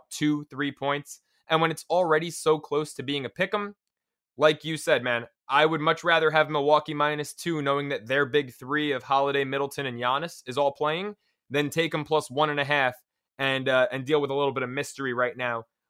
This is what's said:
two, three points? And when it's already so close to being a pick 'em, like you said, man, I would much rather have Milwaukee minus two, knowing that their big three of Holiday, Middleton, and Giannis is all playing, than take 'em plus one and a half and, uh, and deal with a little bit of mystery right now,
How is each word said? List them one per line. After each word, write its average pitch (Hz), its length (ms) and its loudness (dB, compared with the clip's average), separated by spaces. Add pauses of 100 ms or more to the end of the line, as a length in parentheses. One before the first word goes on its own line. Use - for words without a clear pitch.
two, 151 360 0
three 139 260 -6
points? 143 500 -6 (260)
And 160 140 2
when 165 80 2
it's - 220 -6
already 165 400 2
so 156 260 2
close 147 380 -4
to 139 80 -10
being 139 200 -4
a 120 60 -6
pick 190 240 -2
'em, 208 220 -4 (600)
like 151 280 4
you 156 140 -4
said, 143 260 2
man, 120 240 -2 (200)
I 143 160 4
would 156 160 2
much 160 240 0
rather 160 280 4
have 156 180 4
Milwaukee 151 460 2
minus 147 400 -2
two, 165 260 -4
knowing 143 280 0
that 117 180 -6
their 139 180 2
big 135 300 0
three 143 380 -2
of 127 100 -4
Holiday, 139 400 2
Middleton, 139 420 -4
and 120 140 -6
Giannis 135 480 -2
is 127 100 -4
all 143 140 2
playing, 170 440 -4 (360)
than 143 180 0
take 165 240 0
'em 156 100 -4
plus 151 280 0
one 151 180 0
and 147 100 -2
a 139 60 0
half 135 300 0 (420)
and, 135 320 -2
uh, 127 220 4
and 131 160 -6
deal 151 140 2
with 135 100 -4
a 135 40 -2
little 139 180 0
bit 127 100 -4
of 123 80 -6
mystery 135 420 -6
right 123 240 0
now, 120 280 -4 (240)